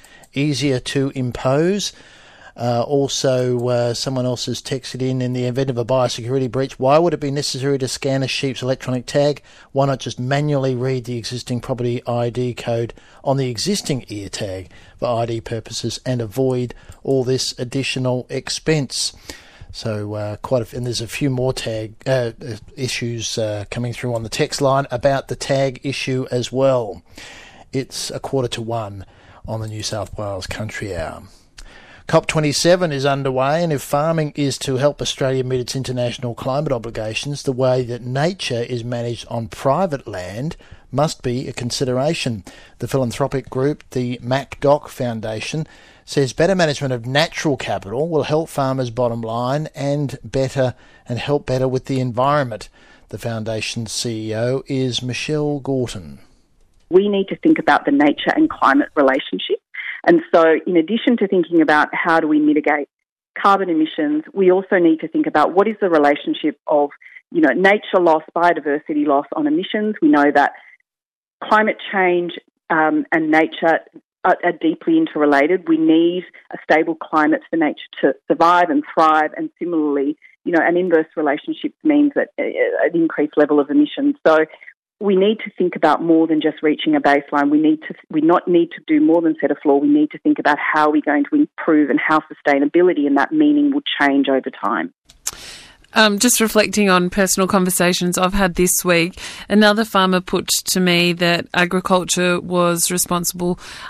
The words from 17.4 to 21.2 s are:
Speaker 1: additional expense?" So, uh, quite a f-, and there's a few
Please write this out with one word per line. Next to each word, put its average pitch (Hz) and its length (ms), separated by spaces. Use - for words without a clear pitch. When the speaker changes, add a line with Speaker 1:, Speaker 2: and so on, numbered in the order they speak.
Speaker 1:
additional 127 720
expense?" - 840
So, 104 400
uh, 104 240
quite 127 240
a 110 40
f-, - 80
and 123 120
there's 113 160
a 113 60
few 143 220